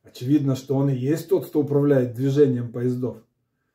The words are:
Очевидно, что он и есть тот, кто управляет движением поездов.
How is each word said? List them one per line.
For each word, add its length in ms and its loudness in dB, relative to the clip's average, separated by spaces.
Очевидно, 540 0
что 180 -6
он 160 0
и 60 -2
есть 320 -4
тот, 180 -2
кто 140 -2
управляет 540 2
движением 580 2
поездов. 460 -4